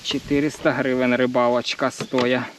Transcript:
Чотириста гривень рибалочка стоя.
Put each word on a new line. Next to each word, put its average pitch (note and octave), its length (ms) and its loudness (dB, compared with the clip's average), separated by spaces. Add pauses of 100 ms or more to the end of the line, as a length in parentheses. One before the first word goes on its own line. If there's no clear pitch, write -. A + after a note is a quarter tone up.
Чотириста C#3+ 680 0
гривень B2+ 440 2
рибалочка B2 760 0
стоя. B2 540 0 (140)